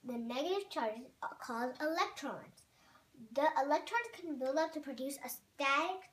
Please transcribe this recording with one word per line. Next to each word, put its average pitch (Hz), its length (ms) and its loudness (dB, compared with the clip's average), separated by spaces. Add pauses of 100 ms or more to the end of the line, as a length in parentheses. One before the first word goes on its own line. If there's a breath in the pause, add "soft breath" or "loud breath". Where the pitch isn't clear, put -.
the 240 140 -4
negative 302 520 -2
charges 233 340 -2 (360)
called 247 400 -2
electrons. 302 840 -2 (640 soft breath)
The 277 140 4 (180)
electrons 415 440 2 (120)
can 320 200 -4
build 269 180 2
up 320 140 2
to 311 80 -4
produce 269 440 -6
a 254 40 -8
static 302 840 0